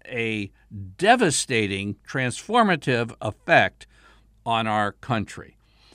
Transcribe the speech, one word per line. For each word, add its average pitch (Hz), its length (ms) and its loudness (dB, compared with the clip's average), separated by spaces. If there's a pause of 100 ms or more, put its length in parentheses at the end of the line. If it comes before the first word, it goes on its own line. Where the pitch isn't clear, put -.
a 110 440 -6 (460)
devastating, 110 1000 2 (100)
transformative 135 1120 0
effect 110 680 0 (580)
on 113 220 0
our 107 260 0
country? - 640 -6 (380)